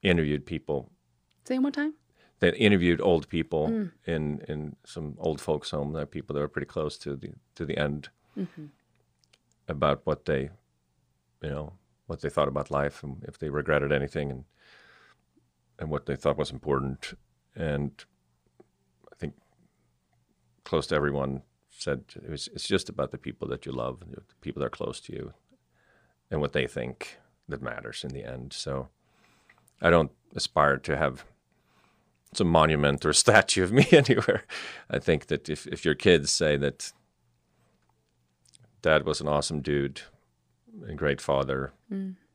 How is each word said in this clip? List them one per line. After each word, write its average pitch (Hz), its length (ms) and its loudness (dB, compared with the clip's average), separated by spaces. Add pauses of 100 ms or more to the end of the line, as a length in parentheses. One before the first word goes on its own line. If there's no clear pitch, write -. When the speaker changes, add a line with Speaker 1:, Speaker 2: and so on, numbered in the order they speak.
Speaker 1:
interviewed 78 440 2
people. 76 460 -6 (540)
Speaker 2:
Say 262 100 -4
one 262 80 0
more 285 80 0
time. 302 220 -4 (520)
Speaker 1:
I 87 60 6
interviewed 87 500 4
old 85 280 4
people 78 400 -2
Speaker 2:
Mm. 107 220 -4 (140)
Speaker 1:
in, 78 420 -4
in 76 280 -8 (100)
some 76 340 -10
old 78 220 -2
folks' 76 300 -2
home, 73 220 -4
there 78 100 -4
are - 20 -4 (120)
people 76 160 -8
that 73 80 -2
were 73 60 -2
pretty 71 200 -6
close 76 320 -6
to 71 160 -8
the, - 140 -14 (260)
to 85 100 -8
the 78 120 -4
end, 73 320 -2 (280)
Speaker 2:
Mm-hmm. 175 280 -10 (1000)
Speaker 1:
about 71 380 0
what 76 200 -2
they, 71 240 0 (920)
you 78 80 -6
know, 73 240 -8 (340)
what 82 140 -8
they 73 80 -2
thought 71 200 2
about 71 200 -4
life 71 340 -2
and 69 240 -12
if - 120 -18
they 78 100 -6
regretted 73 420 0
anything 71 400 -2
and, 65 120 -10 (1400)
and 80 100 -6
what 73 160 -4
they 69 120 -4
thought 73 200 0
was 73 140 -4
important. 67 640 -4 (420)
And 73 360 -2 (1200)
I - 60 -20
think 73 160 -10 (1300)
close 78 220 0
to 85 80 0
everyone 69 460 0 (280)
said - 340 -6 (120)
it - 140 -18
was, 76 240 -8
it's - 140 -10
just - 220 0
about - 220 -4
the - 60 -12
people - 320 -10
that 67 160 -8
you 69 60 -8
love, 64 300 -6
and - 120 -18
the - 80 -16 (200)
people - 200 -10
that 65 60 -2
are - 20 -4
close - 320 -8
to - 120 -14
you, - 200 -10 (960)
and 76 120 0
what 71 120 -2
they 65 140 0
think - 500 -8 (300)
that - 140 -8
matters - 420 -10
in 67 80 -8
the 67 120 -10
end. 62 300 -12
So 67 360 -6 (920)
I 82 80 6
don't 82 220 6 (240)
aspire 73 420 4
to 71 200 -2
have 69 280 -2 (1080)
some 95 160 2
monument 78 560 6
or 76 80 4
<laughs> - 120 4
statue 104 380 6
of 90 80 0
me 139 160 6
<laughs> - 40 6
anywhere. 131 520 6 (460)
I - 100 -2
think 80 280 0
that 80 220 -4
if, 78 180 -6
if - 180 -8
your 78 100 2
kids 82 360 4
say 76 260 2
that 71 340 -4 (1900)
dad 78 240 4
was 78 160 -2
an 76 60 -4
awesome 73 340 0
dude, 71 400 -2 (840)
a 78 60 -10
great 71 280 0
father, 67 500 0 (200)
Speaker 2:
Mm. 190 240 -6 (200)